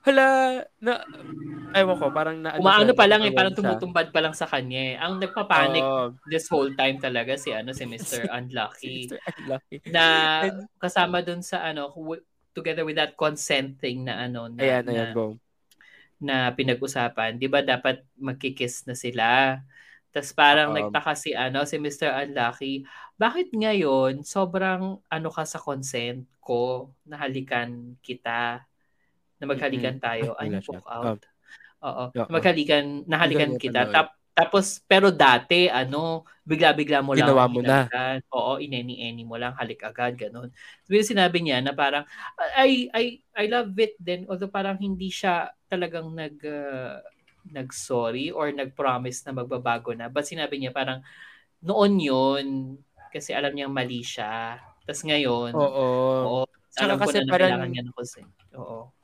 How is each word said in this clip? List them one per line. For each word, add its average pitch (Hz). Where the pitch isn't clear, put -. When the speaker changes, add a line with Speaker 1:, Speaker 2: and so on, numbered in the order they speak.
Speaker 1:
"Hala," 269
na, 233
ewan 190
ko, 151
parang 156
na... 156
ano 180
Speaker 2:
Umaano 208
Speaker 1:
siya, -
Speaker 2:
pa 214
lang 214
eh, 208
Speaker 1:
na-overwhelm 202
Speaker 2:
parang 190
Speaker 1:
siya. 202
Speaker 2:
tumutumbad 170
pa 160
lang 156
sa 165
kanya 131
eh. 131
Ang 175
nagpapanik 160
Speaker 1:
Oo. 131
Speaker 2:
this 160
whole 139
time 135
talaga 127
si, 139
ano, 113
si 131
Mister 117
Speaker 1:
<laughs> -
Si 117
Speaker 2:
Unlucky. 123
Speaker 1:
Mister 127
Unlucky. 135
Speaker 2:
Na 165
Speaker 1:
And 196
Speaker 2:
kasama 180
dun 175
sa, 180
ano, 156
w-, 160
together 160
with 156
that 151
consent 143
thing 127
na, 120
ano, 117
na, 120
Speaker 1:
Ayan, 127
Speaker 2:
na, 120
Speaker 1:
ayan, 113
go. 110
Speaker 2:
na 131
pinag-usapan. 123
Di 135
ba 139
dapat 131
magkikiss 131
na 123
sila? 113
Tas -
parang 151
Speaker 1:
Oo. -
Speaker 2:
nagtaka 147
si, 151
ano, 131
si 151
Mister 147
Unlucky, 135
"Bakit 247
ngayon 147
sobrang, 190
ano, 160
ka 160
sa -
consent 127
ko 127
na 147
halikan 123
kita, 120
na 139
maghalikan 131
Speaker 1:
Mm-mm. 131
Speaker 2:
tayo?" 113
Speaker 1:
Ay, 107
Speaker 2:
Ay, -
Speaker 1:
wala 98
Speaker 2:
naku, 90
Speaker 1:
siya. 92
Speaker 2:
out. 117
Speaker 1:
Um, 147
Speaker 2:
Oo. 127
Speaker 1:
oo. 117
Speaker 2:
Maghalikan, 147
nahalikan 147
Speaker 1:
Hindi -
ko -
Speaker 2:
kita. 123
Speaker 1:
napanood. -
Speaker 2:
Tap-, 160
tapos, 196
pero 196
dati, 147
ano, 147
bigla-bigla 151
mo 139
lang 127
Speaker 1:
Ginawa 127
Speaker 2:
akong 123
Speaker 1:
mo 123
na. 135
Speaker 2:
hinalikan. 127
Oo, 120
ineni-eni 120
mo 117
lang, 123
halik 113
agad, 120
ganun. 117
So, -
yung 208
sinabi 180
niya 135
na 139
parang, 143
I, 262
I, 233
I 214
love 233
it 214
din, 180
although 196
parang 196
hindi 190
siya 180
talagang 165
nag, 156
ah, 135
nag-sorry 131
or 147
nag-promise 131
na 139
magbabago 123
na. 117
But 143
sinabi 147
niya 127
parang, 131
noon 202
yun, 139
kasi 143
alam 143
niyang 139
mali 123
siya. 113
Tas 143
ngayon, 123
Speaker 1:
Oo. 135
Speaker 2:
oo, 127
Speaker 1:
Tsaka -
Speaker 2:
alam 139
ko -
Speaker 1:
kasi 143
Speaker 2:
na, 165
na 180
Speaker 1:
parang 185
Speaker 2:
kailangan 127
niya 123
ng 123
consent. 113
Oo. 120